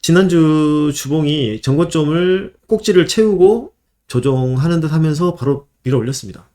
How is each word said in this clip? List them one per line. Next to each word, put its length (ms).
지난주 920
주봉이 680
전고점을 920
꼭지를 400
채우고 680
조정하는 720
듯 120
하면서 420
바로 340
밀어 140
올렸습니다. 560